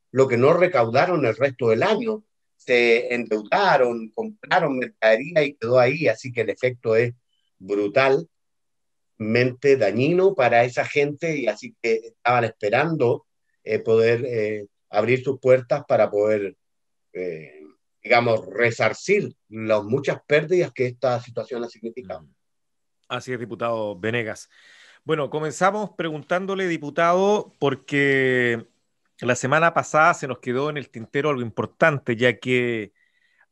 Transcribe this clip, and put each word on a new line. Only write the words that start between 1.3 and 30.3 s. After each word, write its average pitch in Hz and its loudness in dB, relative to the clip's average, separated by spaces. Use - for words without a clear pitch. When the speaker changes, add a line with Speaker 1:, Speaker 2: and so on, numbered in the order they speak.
Speaker 1:
resto 127 0
del 113 4
año. 220 -2
Se 120 2
endeudaron, 120 0
compraron 139 -4
mercadería 127 0
y 143 -2
quedó 123 0
ahí, 139 2
así 120 -2
que 120 -4
el 104 -4
efecto 120 -2
es 117 0
brutalmente 104 0
dañino 156 2
para 120 4
esa 127 -2
gente 147 -2
y 120 -6
así 110 -6
que 113 0
estaban 120 0
esperando, 123 0
eh, 107 -2
poder, 113 2
eh, 107 -4
abrir 117 0
sus 135 -4
puertas 127 2
para 107 2
poder, 104 0
eh, 80 -12
digamos, 117 0
resarcir 117 -2
las 107 -2
muchas 143 -4
pérdidas 156 0
que 127 -4
esta 123 -2
situación 117 -10
ha 120 -10
significado. 113 -14
Speaker 2:
Ujú. 73 -20
Así 127 -10
es, 117 -6
diputado 110 -6
Venegas. 110 -6
Bueno, 147 -4
comenzamos 185 -2
preguntándole, 180 -4
diputado, 170 0
porque 131 0
la 120 0
semana 160 2
pasada 156 2
se 151 -10
nos 123 -6